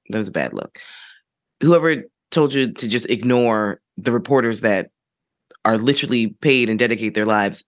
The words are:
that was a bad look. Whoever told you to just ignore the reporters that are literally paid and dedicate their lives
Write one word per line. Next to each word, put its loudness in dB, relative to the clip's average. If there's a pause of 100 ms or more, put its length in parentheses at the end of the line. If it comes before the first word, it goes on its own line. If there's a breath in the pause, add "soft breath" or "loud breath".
that -6
was -4
a -10
bad -4
look. -12 (840 loud breath)
Whoever 2 (280)
told 2
you 0
to -8
just -4
ignore 0 (180)
the -4
reporters 0
that 0 (760)
are 2
literally 0 (140)
paid 2
and 0
dedicate 0
their 0
lives 0